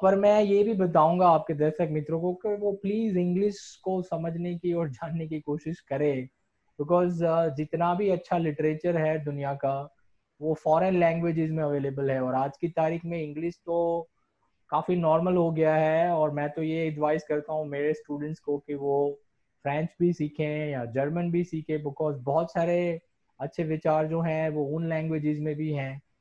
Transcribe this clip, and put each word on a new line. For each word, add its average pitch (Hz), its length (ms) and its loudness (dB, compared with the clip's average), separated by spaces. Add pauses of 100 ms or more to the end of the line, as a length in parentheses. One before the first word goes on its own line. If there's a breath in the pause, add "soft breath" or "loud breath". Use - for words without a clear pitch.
पर 190 140 6
मैं 208 260 6
ये 202 220 4
भी 226 100 2
बताऊंगा 175 560 4
आपके 160 240 4
दर्शक 151 380 0
मित्रों 156 300 -2
को 180 120 -2
कि 208 220 -4
वो 202 160 -2
please 202 460 -2
English 185 680 -2
को 190 180 -2
समझने 170 560 -6
की 175 160 -2
और 170 160 -2
जानने 160 380 -6
की 156 120 -6
कोशिश 151 400 -6
करें, 135 500 -2 (520)
because, 175 420 2
अ, 165 320 2
जितना 165 400 0
भी 202 140 0
अच्छा 175 280 -2
literature 156 600 0
है 156 260 0
दुनिया 143 300 -4
का, 139 420 -4 (460)
वो 156 120 0
foreign 175 460 2
languages 165 520 2
में 156 120 -2
available 139 480 0
है 131 100 0
और 127 140 0
आज 139 220 -2
की 170 100 -2
तारीख 165 380 0
में 170 180 -4
English 156 420 -6
तो 170 440 0 (600)
काफी 156 260 0
normal 165 400 4
हो 170 160 4
गया 156 240 4
है। 160 340 4
और 156 220 2
मैं 147 180 -2
तो 160 140 -6
ये 160 240 -2
advice 151 360 0
करता 151 300 -4
हूँ 156 140 -4
मेरे 143 260 -2
students 151 460 -8
को 147 180 -4
कि 147 160 -10
वो 143 460 0 (440)
French 151 260 -2 (100)
भी 175 140 4
सीखें 151 560 -4
या 131 160 -4
German 151 460 -2
भी 175 120 0
सीखें, 156 400 -6
because 151 400 -4
बहुत 156 300 0
सारे 175 480 0 (380)
अच्छे 156 240 -6
विचार 156 440 0
जो 165 140 -2
हैं 160 280 0
वो 151 140 -2
उन 160 260 -4
languages 156 500 -2
में 151 160 -4
भी 156 180 -4
हैं। 139 280 -6 (200)